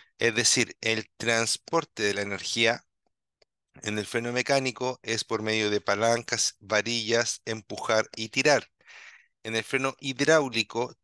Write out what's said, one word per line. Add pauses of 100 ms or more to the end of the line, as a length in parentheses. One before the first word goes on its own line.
(180)
Es
decir,
el
transporte
de
la
energía (1000)
en
el
freno
mecánico
es
por
medio
de
palancas,
varillas,
empujar
y
tirar. (760)
En
el
freno
hidráulico